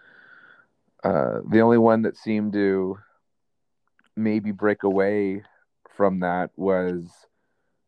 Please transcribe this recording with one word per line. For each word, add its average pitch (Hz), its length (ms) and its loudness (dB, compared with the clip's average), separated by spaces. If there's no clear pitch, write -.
uh, 65 460 -2
the 107 120 4
only 117 160 6
one 113 260 4
that - 140 -4
seemed 107 360 -4
to 95 440 -2
maybe 107 360 -2
break 104 320 -2
away 98 600 0
from 95 260 0
that 90 340 -4
was 90 720 -4